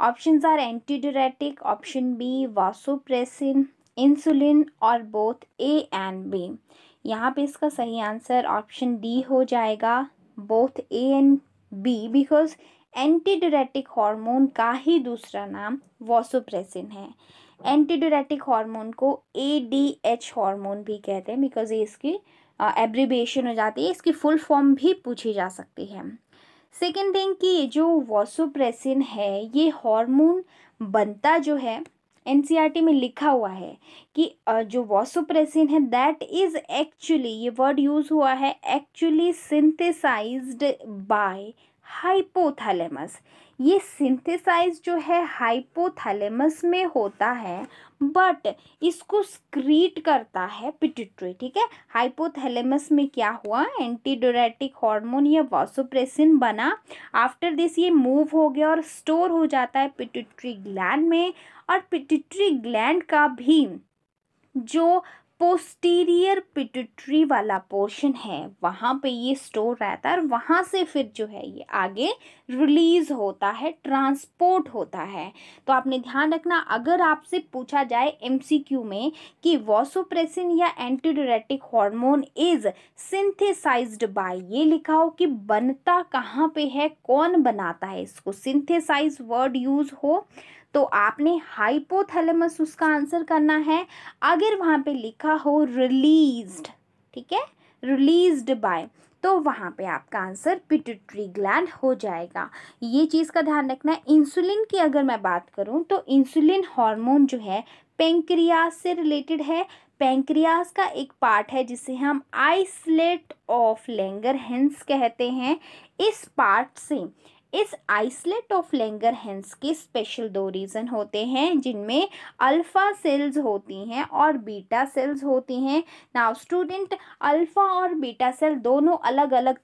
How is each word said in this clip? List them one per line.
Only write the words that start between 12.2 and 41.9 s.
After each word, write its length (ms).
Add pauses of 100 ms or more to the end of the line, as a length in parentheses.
antidiuretic 840 (160)
hormone 560
का 160
ही 280
दूसरा 460
नाम 360 (220)
vasopressin 880
है। 520 (220)
एंटीडायरेटिक 800
हार्मोन 480
को 320 (120)
एडीएच 1000
हार्मोन 480
भी 140
कहते 340
हैं, 80
because 320
ये 100
इसकी, 380 (400)
अ, 180
एब्रिविएशन 720
हो 60
जाती 320
है, 60
इसकी 200
फुल 260
फॉर्म 380
भी 180
पूछी 400
जा 160
सकती 360
है। 320 (600)
सेकंड 360
थिंग 200
कि 120
ये 180
जो 460
vasopressin 920
है, 540
ये 120
हार्मोन 760 (380)
बनता 560
जो 180
है, 280 (440)
एनसीईआरटी 540
में 120
लिखा 360
हुआ 200
है 280 (380)
कि, 200 (120)
अ, 140
जो 300
vasopressin 800
है, 100
that 360 (180)
is 200
actually, 720
ये 240
वर्ड 300
यूज़ 340
हुआ 200
है, 260 (160)
actually 580 (200)
synthesized 1200 (380)
by 400 (540)